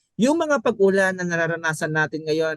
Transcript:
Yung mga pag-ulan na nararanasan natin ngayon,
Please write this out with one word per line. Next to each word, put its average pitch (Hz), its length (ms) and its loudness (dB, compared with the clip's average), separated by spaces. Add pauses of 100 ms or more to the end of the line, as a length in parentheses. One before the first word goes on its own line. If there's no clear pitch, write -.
(200)
Yung 277 200 4
mga 294 240 0
pag-ulan 196 520 2
na 180 120 -4
nararanasan 165 640 -2
natin 156 320 -2
ngayon, 156 340 -2